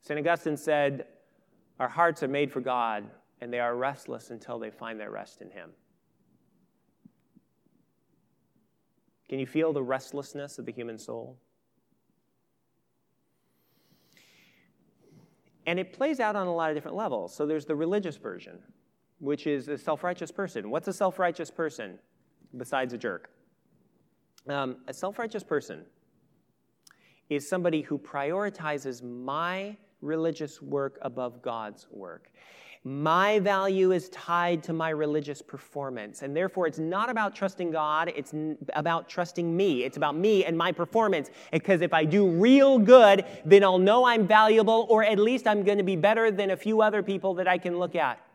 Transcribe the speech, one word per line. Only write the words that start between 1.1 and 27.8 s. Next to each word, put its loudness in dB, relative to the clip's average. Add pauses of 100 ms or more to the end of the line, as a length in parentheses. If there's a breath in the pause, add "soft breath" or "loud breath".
"Our -4
hearts 0
are -4
made -2
for -6
God, -4 (300)
and -14
they -6
are -4
restless -8
until -14
they -12
find -14
their -14
rest -16
in -20
him." -20 (3500)
Can -6
you -4
feel -2
the -2
restlessness -8
of -14
the -12
human -12
soul? -14 (4000 soft breath)
And -4
it -8
plays -4
out -2
on -4
a -4
lot -2
of -4
different -10
levels. -6
So -4
there's -4
the -4
religious -4
version, -16 (580)
which -6
is -4
a -8
self-righteous -6
person. -8
What's -6
a -6
self-righteous -4
person -8 (560)
besides -6
a -10
jerk? -8 (1160)
Um, -8
a -14
self-righteous -8
person -6 (1400 soft breath)
is -4
somebody -2